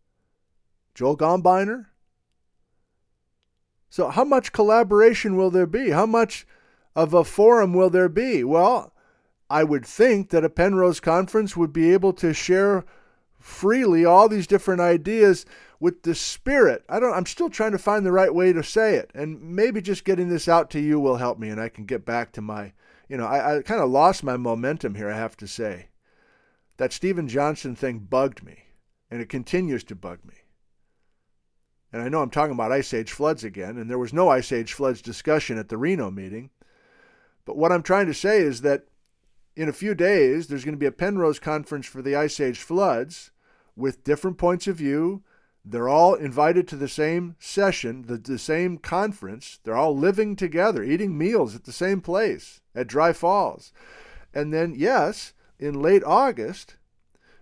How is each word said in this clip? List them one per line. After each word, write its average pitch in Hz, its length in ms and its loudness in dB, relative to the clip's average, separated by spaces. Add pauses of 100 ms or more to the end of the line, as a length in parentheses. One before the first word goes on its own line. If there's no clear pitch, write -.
(960)
Joel 139 240 0
Gombiner. 185 680 0 (2000)
So 165 180 -2
how 175 160 0
much 269 280 0
collaboration 214 840 4
will 185 140 2
there 180 160 2
be? 214 240 -2
How 170 160 2
much 226 400 -2 (500)
of 160 180 2
a 170 100 6
forum 214 480 6
will 185 180 4
there 180 180 4
be? 196 340 0
Well, 170 520 2 (540)
I 151 140 2
would 147 240 -2
think 214 440 2
that 165 140 2
a 156 60 0
Penrose 180 480 2
conference 185 580 0
would 165 160 0
be 165 200 4
able 190 220 4
to 165 200 -2
share 190 500 0 (540)
freely 196 680 2
all 185 240 10
these 208 200 -4
different 190 320 0
ideas 175 680 4 (320)
with 175 240 -2
the 165 140 -4
spirit. - 720 0
I 190 100 -4
don't, 240 140 0
I'm 175 140 -4
still 339 220 -4
trying 220 220 -4
to 202 80 -2
find 208 260 -2
the 185 60 0
right 185 240 4
way 180 180 4
to 165 120 -4
say 214 320 0
it, - 180 -4
and 151 260 -10
maybe 202 400 -2
just 185 240 -6
getting 180 260 0
this 170 180 -4
out 165 220 4
to 151 100 -6
you 151 180 0
will 135 180 2
help 123 220 -4
me, 110 120 -10
and 107 100 -8
I 113 80 -6
can 107 160 -18
get 104 200 -8
back 117 280 -6
to 110 100 -14
my, 104 300 -12 (360)
you 139 80 -12
know, 117 100 -6
I, 143 320 0
I 135 40 -6
kinda 208 220 -2
lost 151 400 2
my 127 120 -4
momentum 123 600 -4
here, 107 140 -8
I 107 60 -6
have 110 200 -8
to 104 100 -18
say. 98 440 -10 (880)
That 127 140 -4
Stephen 175 360 -4
Johnson 139 480 -4
thing 120 240 -8
bugged 127 420 -2
me, 85 220 -20 (480)
and 117 80 -10
it 113 80 -12
continues 139 560 -4
to 110 100 -18
bug 87 300 -16
me. - 100 -20 (1600)
And 117 100 -10
I 123 60 -8
know 156 120 -2
I'm 131 100 -4
talking 147 240 -2
about 117 180 -4
Ice 135 200 -2
Age 113 200 -6
floods 147 320 -4
again, 98 340 -12
and 113 100 -12
there 123 100 -6
was 120 140 -8
no 175 160 2
Ice 127 220 2
Age 117 220 -4
floods 131 280 -4
discussion 143 560 -4
at 104 120 -10
the 110 100 -10
Reno 139 320 -4
meeting. 98 400 -14 (960)
But - 120 -10
what 160 140 2
I'm 175 140 -2
trying 190 220 0
to 151 80 -4
say 202 260 0
is 135 220 -2
that 139 240 -2 (680)
in 156 160 -6
a 139 40 -4
few 208 200 -6
days, 165 540 2
there's 135 160 -8
gonna 151 120 -8
be 143 100 -2
a 131 60 -2
Penrose 175 460 -2
conference 151 480 -8
for 131 160 -16
the 139 140 -2
Ice 147 240 -2
Age 127 180 -2
floods 165 720 -4 (440)
with 131 300 -8
different 175 340 -4
points 175 280 -2
of 190 100 -4
view. 160 460 -4 (420)
They're 117 240 -4
all 170 260 6
invited 151 540 0
to 156 80 -14
the 139 120 -6
same 165 500 -4
session, 131 640 -4
the, 120 160 -8
the 123 200 -8
same 170 380 -4
conference. 165 880 -8
They're 110 120 -6
all 147 200 0
living 196 400 0
together, 170 480 -2
eating 170 320 -2
meals 156 400 -2
at 117 80 -20
the 123 80 -20
same 190 300 -4
place, 180 580 -6 (140)
at 123 120 -6
Dry 156 280 2
Falls. 175 580 -2 (640)
And 147 180 -6
then, 165 240 -4
yes, 190 560 -2 (260)
in 147 220 -8
late 180 240 4
August, 180 720 0 (640)